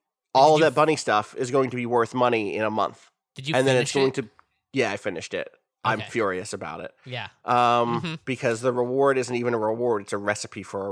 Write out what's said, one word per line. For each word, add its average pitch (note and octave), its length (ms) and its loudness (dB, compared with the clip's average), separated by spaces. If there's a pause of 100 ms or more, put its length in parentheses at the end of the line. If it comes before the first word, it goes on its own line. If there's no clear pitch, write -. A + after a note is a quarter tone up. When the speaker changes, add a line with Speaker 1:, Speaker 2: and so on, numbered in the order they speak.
(340)
Speaker 1:
all D3 240 8
Speaker 2:
you D#3 60 6
Speaker 1:
that D#3 40 6
Speaker 2:
f- C3 60 0
Speaker 1:
bunny D3+ 220 4
stuff G#2+ 400 -2
is B2 140 -4
going C3 200 0
to A#2+ 60 -8
be A#2+ 100 -4
worth A#2 280 0
money A#2 420 0
in G#2+ 80 -2
a G#2+ 60 -2
month. G2 400 -4 (240)
Speaker 2:
Did C3+ 140 -10
you D#3 60 0
Speaker 1:
And C3 120 2
then C3+ 100 4
it's B2 160 0
Speaker 2:
finish C3+ 220 2
Speaker 1:
going B2 120 -6
Speaker 2:
it? - 20 -20
Speaker 1:
to, - 60 -20 (380)
yeah, A#2 200 0
I G#2 40 -4
finished F#2 380 -8
it. F2 140 -6 (380)
I'm A2 140 0
Speaker 2:
Okay. G#2+ 80 -12
Speaker 1:
furious F#2+ 460 -4
about E2+ 260 -12
it. - 140 -14 (100)
Speaker 2:
Yeah. A#2+ 240 -12 (160)
Speaker 1:
Um, A#2+ 560 2
Speaker 2:
Mm-hmm. D#3+ 140 -6 (100)
Speaker 1:
because A#2 380 -2
the B2+ 100 2
reward C3 460 2
isn't B2 180 -2
even A#2+ 160 -2
a A#2 60 0
reward. A2 440 0
It's G2+ 120 -8
a G2+ 40 -2
recipe G2+ 440 -4
for G2 240 -8
a G2+ 60 -6